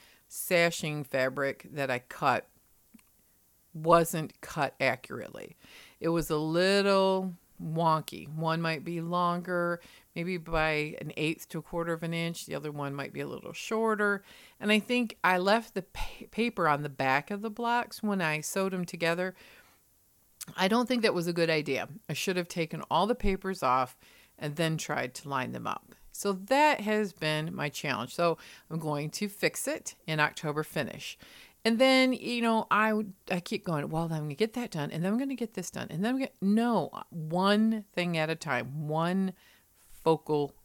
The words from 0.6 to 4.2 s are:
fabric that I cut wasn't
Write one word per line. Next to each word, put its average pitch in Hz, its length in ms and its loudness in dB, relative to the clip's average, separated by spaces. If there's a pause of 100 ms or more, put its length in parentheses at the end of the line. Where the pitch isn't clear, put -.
fabric 135 680 -2
that 139 200 -2
I 123 80 -2
cut - 480 0 (1300)
wasn't 165 680 4